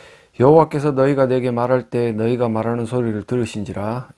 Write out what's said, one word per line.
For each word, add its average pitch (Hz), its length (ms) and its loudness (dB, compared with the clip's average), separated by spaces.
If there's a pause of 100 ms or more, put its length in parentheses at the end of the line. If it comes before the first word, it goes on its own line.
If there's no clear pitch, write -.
(380)
"여호와께서 151 540 4
너희가 135 340 2
내게 127 240 0
말할 123 400 0
때 120 220 -2
너희가 117 360 -2
말하는 113 380 -4
소리를 113 380 -4
들으신지라. 110 920 -6